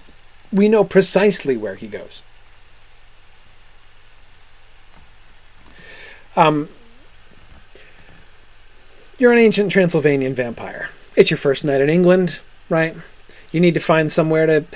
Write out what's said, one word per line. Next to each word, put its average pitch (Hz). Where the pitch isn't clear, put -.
We 202
know 214
precisely 190
where 104
he 110
goes. -
Um, 151
you're 240
an 233
ancient 208
Transylvanian 143
vampire. 117
It's -
your 160
first 139
night 139
in 143
England, 180
right? 160
You 160
need 175
to 165
find 160
somewhere 160
to 156